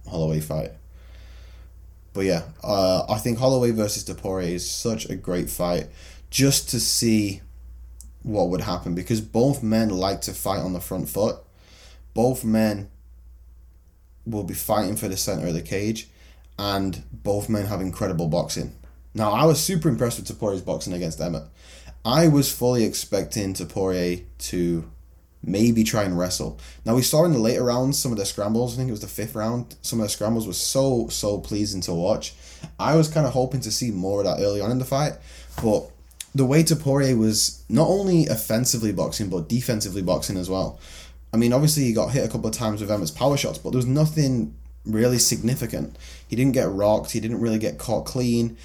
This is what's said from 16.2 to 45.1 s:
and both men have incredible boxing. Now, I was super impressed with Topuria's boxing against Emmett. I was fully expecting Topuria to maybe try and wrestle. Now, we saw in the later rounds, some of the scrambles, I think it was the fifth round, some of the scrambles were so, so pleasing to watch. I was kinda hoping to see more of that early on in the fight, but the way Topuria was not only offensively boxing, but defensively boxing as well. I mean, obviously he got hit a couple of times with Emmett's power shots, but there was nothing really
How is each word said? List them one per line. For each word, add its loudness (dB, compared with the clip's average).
and -2
both -2
men 0
have -4
incredible -2
boxing. -4
Now, 2
I 2
was 4
super 0
impressed 0
with -10
Topuria's -4
boxing -6
against -4
Emmett. -4
I 6
was 6
fully 2
expecting -2
Topuria -2
to -2
maybe 4
try 2
and 0
wrestle. -4
Now, 2
we 4
saw 4
in 4
the 4
later 2
rounds, 2
some -2
of -2
the -2
scrambles, 0
I -8
think -2
it -4
was -6
the -10
fifth -6
round, -4
some -2
of 2
the -2
scrambles 0
were -6
so, 0
so -2
pleasing -4
to -4
watch. 0
I 4
was 6
kinda 2
hoping 0
to -6
see -2
more 0
of 2
that 0
early 2
on -2
in 0
the -2
fight, 0
but 2
the 4
way 6
Topuria 2
was 2
not 4
only 4
offensively 0
boxing, -2
but -4
defensively -2
boxing 0
as -4
well. -4
I 2
mean, 4
obviously 4
he 2
got 0
hit 2
a -2
couple -2
of -4
times -2
with -4
Emmett's -2
power 2
shots, -2
but -8
there 2
was 2
nothing 2
really 4